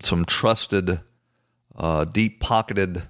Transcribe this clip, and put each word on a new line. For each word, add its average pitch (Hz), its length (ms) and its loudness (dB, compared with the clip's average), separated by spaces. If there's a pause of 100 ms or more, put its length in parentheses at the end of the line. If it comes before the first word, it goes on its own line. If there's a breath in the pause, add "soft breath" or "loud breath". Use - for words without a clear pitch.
some 85 220 0
trusted, 98 720 0 (760)
uh, 78 300 0
deep-pocketed 101 1040 0